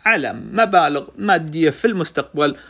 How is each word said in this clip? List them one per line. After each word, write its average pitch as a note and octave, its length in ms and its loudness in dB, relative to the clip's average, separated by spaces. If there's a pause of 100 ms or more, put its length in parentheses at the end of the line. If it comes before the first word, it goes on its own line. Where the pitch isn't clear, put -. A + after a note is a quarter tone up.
على E3 280 0
مبالغ D#3+ 760 0 (100)
مادية E3 520 0
في - 160 -2
المستقبل. D3 680 -2 (140)